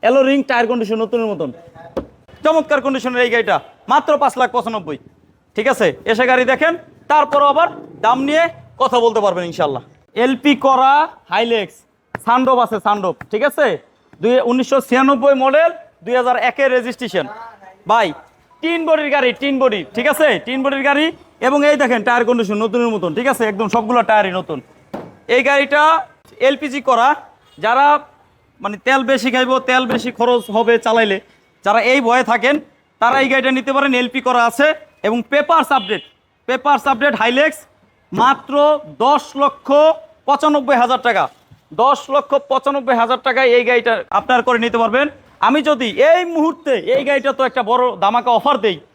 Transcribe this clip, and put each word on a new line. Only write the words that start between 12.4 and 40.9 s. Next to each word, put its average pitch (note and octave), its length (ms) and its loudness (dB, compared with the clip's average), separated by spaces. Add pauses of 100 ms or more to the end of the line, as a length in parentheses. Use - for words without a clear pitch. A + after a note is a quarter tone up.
আছে, A3 200 -6
সানরুফ, G3+ 300 0 (140)
ঠিক G#3+ 200 -4
আছে? C#4+ 160 0 (560)
দুই, A3+ 120 2 (160)
উনিশশো B3+ 280 0 (100)
ছিয়ানব্বই C4+ 560 2
মডেল, D4+ 260 2 (320)
দুই A3 180 -4
হাজার B3 160 0 (140)
একের C4+ 220 0
রেজিস্ট্রেশন। A3+ 540 -4 (600)
ভাই, A3 200 2 (560)
টিন E4 220 -2
বডির D#4 300 0
গাড়ি, C4 140 2 (120)
টিন C#4 180 -2
বডি, A3 220 0 (140)
ঠিক A#3+ 180 -2
আছে? D#4 140 2 (180)
টিন C4 180 -6
বডির C4+ 260 -2
গাড়ি, C#4+ 160 2 (420)
এবং C#4+ 120 2 (100)
এই D4 80 4
দেখেন A#3+ 300 0
টায়ার A#3+ 180 2
কন্ডিশন G#3+ 380 0
নতুনের A#3 320 -2
মতন, F3 220 -4
ঠিক B3 160 -2
আছে? A#3 180 -2
একদম G#3 240 -4
সবগুলো A#3 240 0 (100)
টায়ারই G#3 300 2
নতুন। D#3 200 -8 (760)
এই C4 140 4
গাড়িটা C#4 320 0 (680)
এলপিজি C#4 340 -4
করা, A#3+ 260 2 (500)
যারা A#3+ 280 0 (760)
মানে G3+ 140 -8 (120)
তেল C4+ 140 2 (100)
বেশি B3+ 200 0
খাইবো, B3+ 280 0
তেল B3+ 240 0 (100)
বেশি A#3 180 -4
খরচ B3 320 0 (120)
হবে A3+ 180 2 (120)
চালাইলে, A3 320 0 (480)
যারা G#3 140 2 (120)
এই C4+ 100 4
ভয়ে A#3+ 300 2
থাকেন, A#3+ 240 0 (460)
তারা A#3+ 200 2
এই C4+ 80 0
গাড়িটা C4 220 0
নিতে C4 220 -2
পারেন। C#4 200 0
এলপি B3 340 -2
করা B3 220 2
আছে C#4+ 180 0 (400)
এবং A3+ 100 -2 (120)
পেপারস D4 480 0
আপডেট, G3 260 -6 (440)
পেপারস C4 400 0
আপডেট C4+ 340 0
হাইলেক্স, C4+ 360 2 (540)
মাত্র C4 420 0 (520)
দশ C#4+ 180 2 (180)
লক্ষ C#4+ 260 -2 (580)
পঁচানব্বই C#4 580 2
হাজার B3 240 0